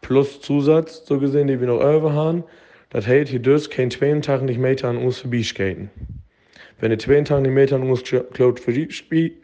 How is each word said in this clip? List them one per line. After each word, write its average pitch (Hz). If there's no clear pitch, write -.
Plus 139
Zusatz, 151
so 143
gesehen, 143
die 135
wir 123
noch 120
über 151
haben. 160
Das 104
heißt, 131
hier 123
dürst 143
kein 127
zweiten 147
Tag 135
nicht 131
Meter 131
an 120
uns 123
vorbeiskaten. 101
Wenn 113
ihr 110
zweiundzwanzig 139
Meter 139
an 131
uns 123
sch-, 123
klaut 123
für 117
die 151
Spie-, -